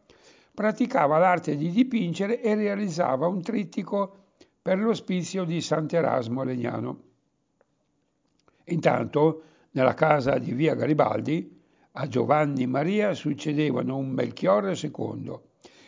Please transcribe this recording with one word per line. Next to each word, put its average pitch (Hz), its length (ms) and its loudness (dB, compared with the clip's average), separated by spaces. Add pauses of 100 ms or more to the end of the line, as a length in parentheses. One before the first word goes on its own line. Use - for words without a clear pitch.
(540)
praticava 180 640 2
l'arte 170 400 4
di 160 140 -2
dipingere 208 680 0
e 214 140 0
realizzava 196 720 0
un 190 140 -2
trittico 196 840 -4 (360)
per 185 160 2
l'ospizio 190 680 -2
di 165 160 -2
Sant'Erasmo 131 800 0
a - 40 -4
Legnano. 120 560 -4 (1600)
Intanto, 151 760 2 (300)
nella 131 240 2
casa 143 420 4
di 123 160 -4
via 139 220 0
Garibaldi, 123 840 0 (340)
a 135 140 -6
Giovanni 127 600 2
Maria 175 480 0
succedevano 143 800 -2
un 135 140 -4
Melchiorre 180 640 0
secondo 110 800 -8 (340)